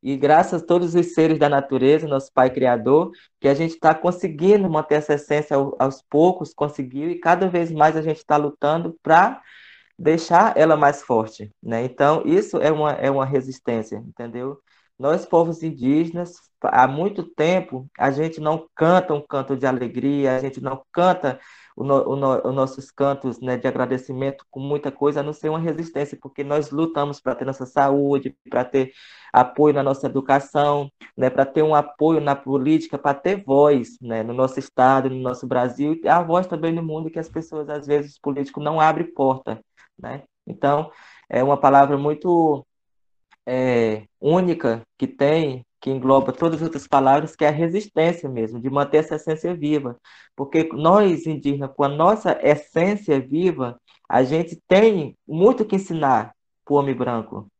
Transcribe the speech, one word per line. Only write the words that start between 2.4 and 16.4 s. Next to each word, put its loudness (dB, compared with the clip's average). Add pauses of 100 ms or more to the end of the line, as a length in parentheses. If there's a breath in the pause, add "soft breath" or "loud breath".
Criador, 2 (260 loud breath)
que 0
a 4
gente -4
tá 4
conseguindo 0
manter 0
essa 0
essência -2
ao-, -2
aos 0
poucos, 2
conseguiu, -6
e -6
cada 2
vez -2
mais 2
a -2
gente -6
tá 0
lutando -2
pra 2 (560 soft breath)
deixar 2
ela 4
mais 2
forte, -4 (100)
né? -6
Então, 0
isso 0
é 2
uma, -2
é -2
uma -2
resistência, -6
entendeu? -12 (400)
Nós, -2
povos 0
indígenas, -2 (260)